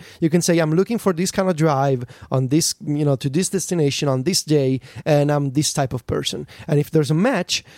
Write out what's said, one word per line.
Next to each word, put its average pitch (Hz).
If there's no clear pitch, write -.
you 160
can 175
say, 170
"I'm 160
looking 196
for 196
this 180
kind 190
of 180
drive 139
on 131
this, 147
you 147
know, 143
to 143
this 175
destination 156
on 131
this 175
day, 135
and 147
I'm 143
this 147
type 135
of 123
person." -
And 151
if 147
there's 151
a -
match, 190